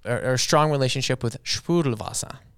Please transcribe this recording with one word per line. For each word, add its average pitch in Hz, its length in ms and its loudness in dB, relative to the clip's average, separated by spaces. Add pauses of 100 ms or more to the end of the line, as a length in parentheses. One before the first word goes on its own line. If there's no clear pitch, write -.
or, 120 280 -2
or 127 60 2
strong 156 340 4
relationship 131 500 0
with 117 220 -4
Sprudelwasser. - 920 -2 (200)